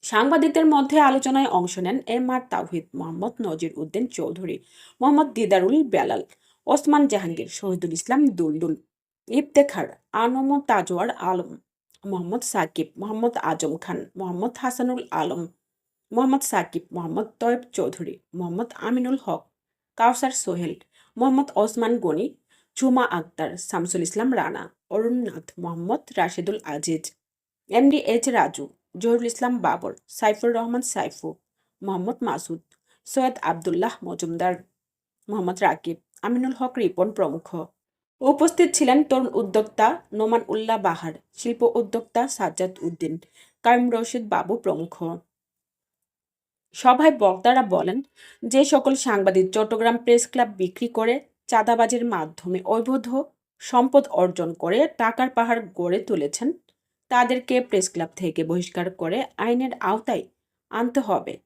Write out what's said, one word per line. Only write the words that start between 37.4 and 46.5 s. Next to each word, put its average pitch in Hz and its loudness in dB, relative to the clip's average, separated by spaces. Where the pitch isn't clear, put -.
উপস্থিত 302 4
ছিলেন 269 6
তরুণ 262 2
উদ্যোক্তা 214 0
নোমান 220 2
উল্লাহ 220 -2
বাহার, 165 -4
শিল্প 233 -4
উদ্যোক্তা 233 -2
সাজ্জাদ 185 -4
উদ্দিন, 165 -6
কায়েম 247 4
রশিদ 233 -4
বাবু 180 -2
প্রমুখ। 165 -4